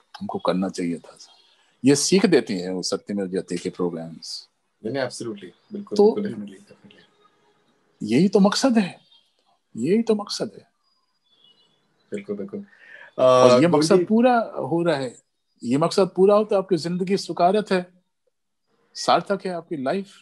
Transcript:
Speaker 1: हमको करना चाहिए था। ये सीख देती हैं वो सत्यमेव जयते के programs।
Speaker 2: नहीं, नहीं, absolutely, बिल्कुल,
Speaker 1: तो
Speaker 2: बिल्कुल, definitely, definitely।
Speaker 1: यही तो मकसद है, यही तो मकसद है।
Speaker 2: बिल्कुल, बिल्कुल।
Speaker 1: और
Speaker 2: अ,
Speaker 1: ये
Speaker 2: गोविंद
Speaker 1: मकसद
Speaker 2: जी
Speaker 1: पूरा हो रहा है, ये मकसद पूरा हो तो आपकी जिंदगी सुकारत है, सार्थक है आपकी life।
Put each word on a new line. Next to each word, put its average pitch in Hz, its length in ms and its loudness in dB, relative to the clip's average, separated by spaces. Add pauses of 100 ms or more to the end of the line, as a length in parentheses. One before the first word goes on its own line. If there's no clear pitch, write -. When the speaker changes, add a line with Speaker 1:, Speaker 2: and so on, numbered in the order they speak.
(200)
Speaker 1:
हमको 101 200 -8
करना 92 300 -2
चाहिए 85 280 -6
था। - 200 -20 (680)
ये 143 100 6
सीख 190 300 2
देती 123 320 2
हैं 90 120 -6
वो 92 140 -6
सत्यमेव 98 440 -6
जयते 90 300 -6
के 90 120 -6
programs। 82 760 -10 (380)
Speaker 2:
नहीं, 127 80 -6
नहीं, 135 100 -4
absolutely, - 460 -10 (240)
बिल्कुल, 202 240 -8
Speaker 1:
तो 208 140 6
Speaker 2:
बिल्कुल, 202 220 -6
definitely, 104 300 -16
definitely। - 400 -20 (1000)
Speaker 1:
यही 131 240 2
तो 208 120 2
मकसद 214 380 2
है, 180 220 -2 (800)
यही 170 240 0
तो 226 140 0
मकसद 208 400 -8
है। - 120 -20 (1500)
Speaker 2:
बिल्कुल, 101 220 -10
बिल्कुल। 101 300 -12 (540)
Speaker 1:
और 127 220 6
Speaker 2:
अ, - 20 6
Speaker 1:
ये 123 60 8
Speaker 2:
गोविंद 147 260 6
Speaker 1:
मकसद 156 220 4
Speaker 2:
जी 180 60 4
Speaker 1:
पूरा 233 520 2
हो 156 280 -4
रहा 170 120 0
है, 131 220 -8 (460)
ये 120 140 0
मकसद 180 380 2
पूरा 196 200 4
हो 214 80 4
तो 214 120 -2
आपकी 190 220 0
जिंदगी 180 400 -4
सुकारत 185 540 0
है, 180 220 -2 (1000)
सार्थक 170 520 0
है 190 60 -6
आपकी 165 320 -8
life। 190 240 -4 (140)